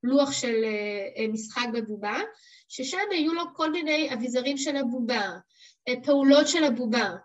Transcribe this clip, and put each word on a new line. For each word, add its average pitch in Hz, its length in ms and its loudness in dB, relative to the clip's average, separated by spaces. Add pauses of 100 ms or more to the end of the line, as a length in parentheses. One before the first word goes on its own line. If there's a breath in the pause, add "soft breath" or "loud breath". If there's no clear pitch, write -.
לוח 277 280 4
של, 226 320 0
אה, 208 580 -4
אה, 220 60 0
משחק 220 460 -4
בבובה, 214 460 -4 (500 soft breath)
ששם 269 280 -6 (140)
יהיו 320 220 0
לו 339 100 -2 (100)
כל 320 180 0
מיני 302 420 0
אביזרים 247 440 -2
של 285 180 -2
הבובה, 240 540 -2 (580 soft breath)
אה, 247 60 -2 (100)
פעולות 285 440 6
של 320 160 2
הבובה. 233 460 2 (160)